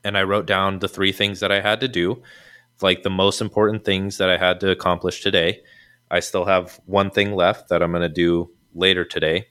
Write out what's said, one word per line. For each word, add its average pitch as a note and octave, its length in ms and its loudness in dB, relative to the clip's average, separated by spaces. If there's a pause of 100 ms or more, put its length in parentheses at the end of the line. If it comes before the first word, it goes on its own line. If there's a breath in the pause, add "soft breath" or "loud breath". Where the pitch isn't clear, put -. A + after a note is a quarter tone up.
And G2+ 120 -2
I G2 60 4
wrote G2 240 0
down G2 320 0
the F#2 100 -4
three G2 240 0
things G2+ 280 -4
that G2 100 -2
I G2 100 2
had G#2+ 200 0
to C3 80 -2
do, F#2 340 -2 (580 loud breath)
like, F#2 220 2
the G2 80 -2
most F#2+ 300 0
important G#2+ 440 -2
things F#2+ 340 -2
that F#2 120 0
I F2+ 60 2
had F2+ 240 0
to F#2+ 100 0
accomplish F2+ 520 -2
today. F#2+ 400 0 (480 soft breath)
I F2 100 0
still F#2 240 -4
have F#2 420 0
one G2 240 0
thing G2+ 240 0
left F#2 340 0
that E2+ 140 2
I'm E2+ 80 0
gonna F2 180 -2
do E2+ 420 0 (240)
later F2+ 300 2
today E2 460 -2